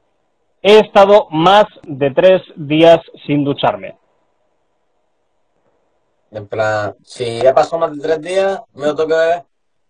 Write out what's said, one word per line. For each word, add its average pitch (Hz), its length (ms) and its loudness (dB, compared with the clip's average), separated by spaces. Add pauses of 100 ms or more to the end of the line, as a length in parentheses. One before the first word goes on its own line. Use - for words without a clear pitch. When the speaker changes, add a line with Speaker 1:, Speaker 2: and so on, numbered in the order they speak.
(640)
Speaker 1:
he 208 160 6
estado 208 520 2
más 185 360 2 (160)
de 139 280 -6
tres 180 320 2 (140)
días 160 420 4 (280)
sin 147 180 -2
ducharme. 113 520 -6 (2250)
Speaker 2:
En 104 160 -14
plan, 107 480 -6 (100)
si 117 380 -10
ya 131 120 2
pasó 156 240 -2
más 160 180 -4
de 143 60 -16
tres 156 180 -4
días, 190 400 -4 (140)
me 131 120 -8
lo 151 80 -4
tengo 156 140 -4
que 160 60 -2
beber. 165 280 -2 (480)